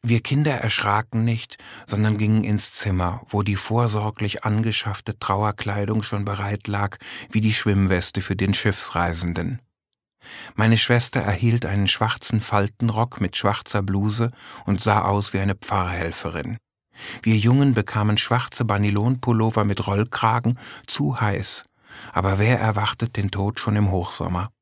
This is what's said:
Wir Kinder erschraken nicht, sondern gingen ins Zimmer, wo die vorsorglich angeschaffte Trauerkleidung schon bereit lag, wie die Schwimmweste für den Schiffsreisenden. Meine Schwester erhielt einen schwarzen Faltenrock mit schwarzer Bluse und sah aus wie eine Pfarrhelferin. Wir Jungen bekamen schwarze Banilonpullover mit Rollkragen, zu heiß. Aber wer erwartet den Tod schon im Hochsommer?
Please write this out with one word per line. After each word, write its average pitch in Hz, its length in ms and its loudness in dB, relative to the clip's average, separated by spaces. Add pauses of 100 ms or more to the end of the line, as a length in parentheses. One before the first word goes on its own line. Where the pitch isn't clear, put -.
Wir 113 140 4
Kinder 147 300 2
erschraken 113 720 0
nicht, 117 320 -2 (300)
sondern 107 320 2
gingen 107 240 4
ins 101 280 -2
Zimmer, 92 560 -2
wo 104 140 0
die 101 140 0
vorsorglich 107 880 -2
angeschaffte 107 760 -2
Trauerkleidung 104 880 -2
schon 101 220 -4
bereit 101 420 -4
lag, 101 300 -4 (340)
wie 110 100 2
die 110 140 2
Schwimmweste 95 680 2
für 95 140 -4
den 95 180 2
Schiffsreisenden. 87 1080 -2 (920)
Meine 110 240 4
Schwester 120 440 2
erhielt 117 440 2
einen 98 220 0
schwarzen - 520 0
Faltenrock 107 800 0
mit 95 160 -2
schwarzer - 460 -2
Bluse 104 480 0 (380)
und 95 120 2
sah 104 220 4
aus 101 320 0
wie 95 60 0
eine 98 160 0
Pfarrhelferin. 87 1000 -4 (680)
Wir 110 140 4
Jungen 127 360 6
bekamen 107 460 2
schwarze - 440 -2
Banilonpullover 110 1000 2
mit 101 220 -2
Rollkragen, 117 720 0 (260)
zu 143 340 -2
heiß. 104 440 -2 (500)
Aber 95 240 2
wer 110 220 4
erwartet 104 580 -2
den 98 140 -2
Tod 101 280 -2
schon 107 160 0
im 104 140 4
Hochsommer? 87 640 -4 (100)